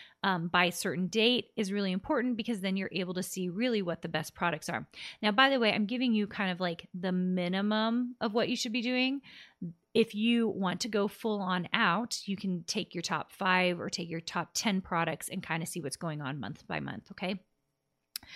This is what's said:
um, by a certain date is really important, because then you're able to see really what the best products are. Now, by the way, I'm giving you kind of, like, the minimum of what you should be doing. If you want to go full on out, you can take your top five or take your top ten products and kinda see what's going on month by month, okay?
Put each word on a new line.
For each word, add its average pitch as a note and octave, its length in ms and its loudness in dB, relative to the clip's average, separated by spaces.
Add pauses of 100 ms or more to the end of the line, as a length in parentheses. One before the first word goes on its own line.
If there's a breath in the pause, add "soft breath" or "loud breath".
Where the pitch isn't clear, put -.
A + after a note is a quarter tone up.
(220 loud breath)
um, F3+ 280 0
by F3+ 160 6
a F3 60 2
certain F3+ 360 -2
date A3+ 480 4
is G3 180 -2
really G3+ 180 0
important, A#3+ 460 0
because A3 240 -4
then F#3+ 160 0
you're F#3+ 140 -2
able F3+ 240 -2
to F3+ 80 -2
see F3+ 260 -4
really G#3+ 320 2
what E3+ 220 -2
the F3 40 -4
best D#3 280 -8
products E3+ 340 -2
are. D3+ 160 -4 (380 loud breath)
Now, G#3+ 80 4
by C4 180 6
the C4+ 100 4
way, A3 140 4
I'm G#3+ 140 2
giving B3 260 2
you G#3 140 4
kind G3+ 240 -2
of, F3 80 -4
like, F3 340 -2
the F#3 180 -2
minimum G3+ 1080 0
of G#3+ 140 0
what A#3 140 2
you B3 60 0
should A3+ 180 -4
be A#3 100 0
doing. B3+ 380 2 (720 loud breath)
If A3+ 200 4
you A3+ 360 4
want F#3 320 -2
to A#3+ 80 -4
go G#3 180 2
full G#3 320 -2
on F3+ 320 -2
out, G#3+ 540 2
you G3 100 -2
can F3+ 300 -2
take - 280 -6
your E3+ 80 -6
top - 300 -4
five F#3 480 2
or F3+ 100 -4
take E3+ 200 -6
your E3 100 -4
top E3 340 -4
ten F#3+ 280 0
products E3 480 -2
and F#3 120 -6
kinda D#3+ 240 -4
see - 140 -6
what's C#3+ 160 -6
going D#3 260 -6
on C#3+ 160 -4
month - 300 -10
by - 140 -4
month, - 300 -10
okay? F#3+ 280 -6 (960 loud breath)